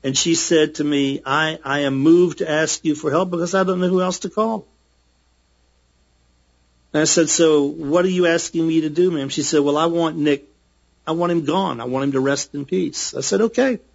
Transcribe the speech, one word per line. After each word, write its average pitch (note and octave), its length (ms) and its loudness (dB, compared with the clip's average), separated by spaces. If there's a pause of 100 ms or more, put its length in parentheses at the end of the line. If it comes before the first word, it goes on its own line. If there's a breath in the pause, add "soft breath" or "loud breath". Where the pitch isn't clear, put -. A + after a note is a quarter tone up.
And C3+ 140 -2
she E3 160 0
said D#3 420 2
to D#3 80 -4
me, C#3 400 0
"I, D#3 400 -2
I C#3 180 -2
am C3+ 180 -2
moved E3 400 4
to D#3+ 100 -4
ask D#3 340 -2
you D3+ 120 0
for D3 160 -4
help F3+ 180 0
because F3 240 -4
I F#3+ 100 2
don't F#3 160 0
know F3+ 80 0
who F#3 140 2
else F#3 180 -2
to F#3 120 -8
call." A3 340 -4 (2250)
And D3+ 100 0
I - 20 4
said, D#3+ 260 2
"So D#3 360 4
what D#3+ 400 0
are F#3+ 40 2
you F3+ 160 2
asking E3 420 0
me D#3+ 140 2
to D#3 80 -4
do, F3 220 2
ma'am?" C#3 180 -4
She C#3+ 140 -4
said, D3+ 160 0
"Well, C#3+ 180 2
I E3 80 2
want E3 320 -2
Nick, D3 280 0 (600)
I D#3+ 60 -6
want F3 200 0
him E3+ 140 0
gone. D#3+ 340 -2
I A#2+ 60 -8
want C3 200 -2
him C#3 80 0
to C3+ 60 0
rest C#3 360 -2
in C#3+ 100 -8
peace." F3 480 -6
I - 80 -6
said, G3 200 0
"Okay." B3+ 380 0 (160)